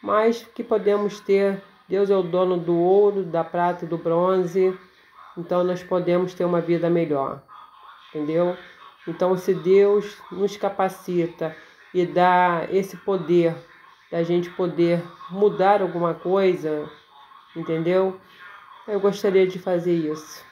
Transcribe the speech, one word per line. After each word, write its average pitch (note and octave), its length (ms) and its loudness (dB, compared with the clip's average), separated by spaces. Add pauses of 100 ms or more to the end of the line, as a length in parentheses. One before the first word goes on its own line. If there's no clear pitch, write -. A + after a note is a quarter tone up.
mas A3 420 0 (120)
que B3 80 -10
podemos G3+ 560 0
ter. G3 420 0 (280)
Deus F#3+ 200 0
é G3+ 60 4
o F#3+ 80 2
dono F3+ 340 0
do E3+ 160 -2
ouro, F#3+ 500 4
da E3 200 -2
prata F3 400 -2
e E3+ 40 -10
do E3 100 -4
bronze. F3+ 760 0 (640)
Então, F3 260 -2
nós F3+ 200 -4
podemos F3+ 500 0
ter F3+ 120 -4
uma E3+ 160 0
vida E3+ 280 0
melhor, D3 540 -2 (680)
entendeu? D#3+ 460 -2 (500)
Então, F3+ 320 -2
se F#3 160 -2
Deus G3+ 640 2 (140)
nos G3 240 -4
capacita F3+ 1000 -4 (400)
e F3+ 120 2
dá F3+ 680 2
esse F#3+ 240 -2
poder E3+ 580 0 (560)
da E3+ 140 -2
gente F3 280 0
poder E3+ 520 0 (260)
mudar G3 520 2
alguma E3+ 320 -2
coisa, D#3 760 0 (640)
entendeu? F3 640 -2 (680)
Eu G3+ 140 -4
gostaria G3 440 2
de F#3 140 -6
fazer F3 340 -2
isso. D#3 580 -6